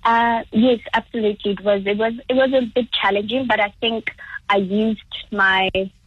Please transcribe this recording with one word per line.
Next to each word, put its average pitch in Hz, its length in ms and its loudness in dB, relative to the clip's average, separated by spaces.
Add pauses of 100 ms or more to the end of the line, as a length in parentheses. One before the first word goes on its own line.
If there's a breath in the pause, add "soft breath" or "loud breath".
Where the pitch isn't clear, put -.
Uh, 233 380 2 (100)
yes, 233 280 4 (160)
absolutely. 214 560 -2
It 190 120 -6
was, 202 220 0
it 202 100 0
was, 226 180 0 (140)
it 254 60 -2
was 262 200 4
a 262 200 2
bit 247 180 0
challenging, 208 540 -2
but 214 140 0
I 202 200 0
think 226 300 -4 (400 loud breath)
I 202 80 2
used 208 440 0 (300)
my 190 380 2 (380)